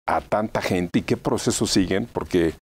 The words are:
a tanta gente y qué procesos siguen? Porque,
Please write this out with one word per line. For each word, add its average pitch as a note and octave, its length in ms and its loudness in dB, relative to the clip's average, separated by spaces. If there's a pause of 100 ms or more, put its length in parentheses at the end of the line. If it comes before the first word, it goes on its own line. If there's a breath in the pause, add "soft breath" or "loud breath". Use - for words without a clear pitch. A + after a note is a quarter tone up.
a - 140 0
tanta G#2+ 400 -2
gente F2+ 380 0
y - 40 4
qué A#2 140 0
procesos - 540 0
siguen? F#2+ 400 2
Porque, E2 420 0 (260)